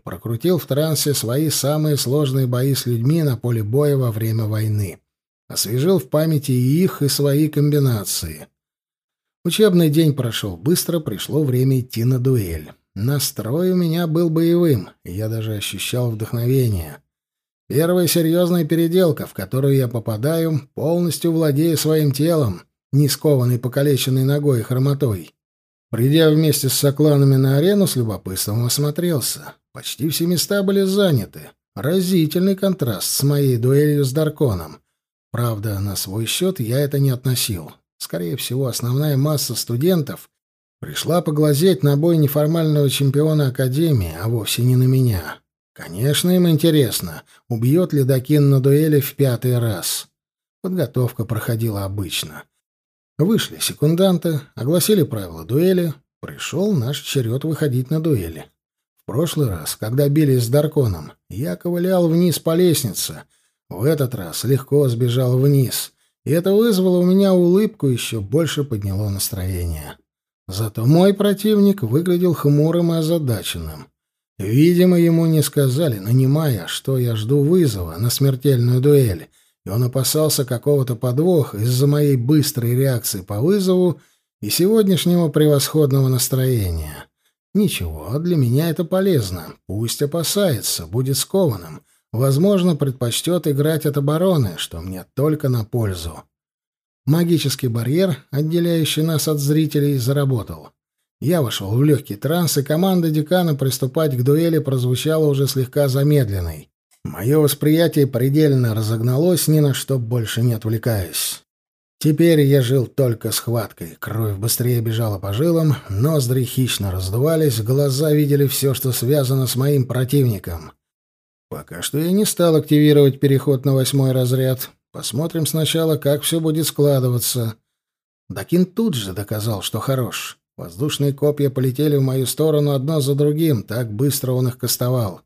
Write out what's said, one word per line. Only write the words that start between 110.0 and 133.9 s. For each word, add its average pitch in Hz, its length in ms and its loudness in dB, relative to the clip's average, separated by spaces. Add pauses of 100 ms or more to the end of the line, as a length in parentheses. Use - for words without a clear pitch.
не 120 140 2
отвлекаясь. 107 880 -4 (560)
Теперь 156 420 4
я 139 220 4
жил 123 240 0
только 117 460 -2
схваткой. 107 640 -6
Кровь 104 400 -4
быстрее 117 420 0
бежала 110 380 -2
по 98 160 -6
жилам, 156 420 2 (140)
ноздри 131 540 0
хищно 113 460 -2
раздувались, 117 720 0
глаза 139 520 0
видели 143 340 4
всё, 135 260 0
что 123 200 -2
связано 131 540 0
с 120 100 -4
моим 135 300 2
противником. 120 880 -2 (760)
Пока 80 320 -12
что - 160 -6
я 165 140 -2
не 208 120 2
стал 175 320 2
активировать 147 640 4
переход 135 460 0
на 139 80 2
восьмой 135 380 2
разряд. 131 580 0 (240)
Посмотрим 160 500 -4
сначала, 160 520 0
как 147 260 0
всё 165 160 -2
будет 156 300 0
складываться. 127 880 0 (720)
Дакин 165 360 0
тут 208 300 -2
же 101 180 -6
доказал, 101 480 -6
что - 200 -6
хорош. - 580 -4 (180)
Воздушные 131 560 -4
копья 143 380 0
полетели 135 460 0
в 139 60 2
мою 131 240 0
сторону 147 440 0
одно 143 300 -2
за 139 160 0
другим, 147 480 0
так 113 280 -6